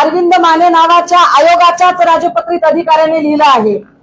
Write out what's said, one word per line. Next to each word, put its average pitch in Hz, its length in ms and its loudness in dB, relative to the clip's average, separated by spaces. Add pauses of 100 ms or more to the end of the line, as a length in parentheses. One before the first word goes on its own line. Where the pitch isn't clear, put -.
अरविंद 339 400 0
माने 339 280 0
नावाच्या 339 500 0
आयोगाच्याच 349 840 2
राजपत्रित 339 640 -2
अधिकाऱ्याने 320 580 0
लिहिलं 302 240 -2
आहे. 220 320 0 (240)